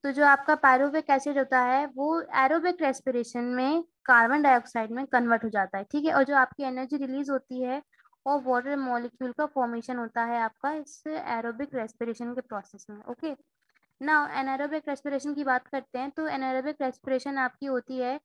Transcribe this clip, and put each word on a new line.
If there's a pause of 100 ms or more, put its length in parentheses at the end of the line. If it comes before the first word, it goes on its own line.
तो
जो
आपका
pyruvic
एसिड
होता
है
वो
एरोबिक
रेस्पिरेशन
में (220)
कार्बन
डाइऑक्साइड
में
कन्वर्ट
हो
जाता
है,
ठीक
है।
और
जो
आपकी
एनर्जी
रिलीज
होती
है (420)
और
वाटर
मॉलिक्यूल
का
फॉर्मेशन
होता
है
आपका
इस
एरोबिक
रेस्पिरेशन
के
प्रोसेस
में।
ओके, (680)
now
anaerobic
रेस्पिरेशन
की
बात
करते
हैं,
तो
anaerobic
रेस्पिरेशन
आपकी
होती
है